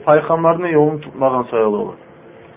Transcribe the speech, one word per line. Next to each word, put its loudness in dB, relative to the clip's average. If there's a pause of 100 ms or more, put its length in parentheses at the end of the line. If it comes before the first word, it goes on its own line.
Пайгамбардын 2
жолун 2
тутмаган -2
саялы 0
болот. -8 (600)